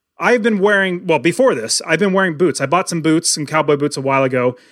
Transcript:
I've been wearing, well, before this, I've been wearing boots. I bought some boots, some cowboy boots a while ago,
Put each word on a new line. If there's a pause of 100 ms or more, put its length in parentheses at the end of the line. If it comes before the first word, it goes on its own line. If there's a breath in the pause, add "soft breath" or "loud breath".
(180)
I've
been
wearing,
well,
before
this,
I've
been
wearing
boots.
I
bought
some
boots,
some
cowboy
boots
a
while
ago, (160 soft breath)